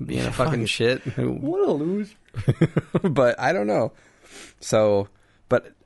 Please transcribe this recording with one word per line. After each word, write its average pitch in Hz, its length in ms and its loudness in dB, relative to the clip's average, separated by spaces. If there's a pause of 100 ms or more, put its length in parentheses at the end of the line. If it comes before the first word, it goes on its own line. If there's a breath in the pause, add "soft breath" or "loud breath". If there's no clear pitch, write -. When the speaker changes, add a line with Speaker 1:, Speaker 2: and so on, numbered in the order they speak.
Speaker 1:
being 123 180 -4
a - 40 -2
Speaker 2:
Yeah, 120 60 -2
Speaker 1:
fucking 127 200 0
Speaker 2:
fucking 117 160 0
Speaker 1:
shit? 120 340 0
Who 123 300 -4
Speaker 2:
What 339 360 -2
a 262 40 0
loser. 180 420 -4 (480)
Speaker 1:
<laughs> - 420 0
But 131 360 2
I 131 140 0
don't 208 140 -2
know. 208 260 0 (640 loud breath)
So, 104 480 2 (420 soft breath)
but, - 220 0 (140)